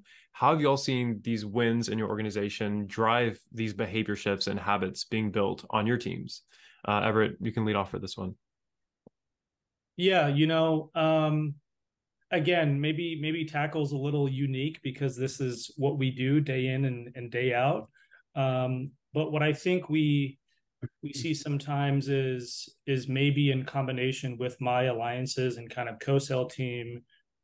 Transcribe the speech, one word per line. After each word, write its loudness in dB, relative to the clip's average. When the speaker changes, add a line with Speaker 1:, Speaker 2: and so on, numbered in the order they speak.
Speaker 1:
how 4
have 2
y'all 4
seen -2
these -2
wins 0
in -2
your -2
organization -2
drive 2
these -4
behavior -2
shifts 0
and -2
habits -2
being -2
built 0
on 0
your 2
teams? -8
Uh, 2
Everett, 2
you -2
can 0
lead 2
off 0
for -6
this -8
one. -6
Speaker 2:
Yeah, 6
you 4
know, 4
um, 2
again, 4
maybe, -2
maybe -2
Tackle's -2
a -2
little 0
unique -2
because -4
this -4
is -4
what 0
we 2
do 2
day 0
in 0
and, -4
and -10
day 0
out. 2
Um, 0
but 0
what 2
I 4
think 0
we, 2
we -10
see -4
sometimes 0
is, -2
is -2
maybe 4
in 0
combination -2
with -4
my 2
alliances -2
and -16
kind -6
of -10
co-sell 0
team, -6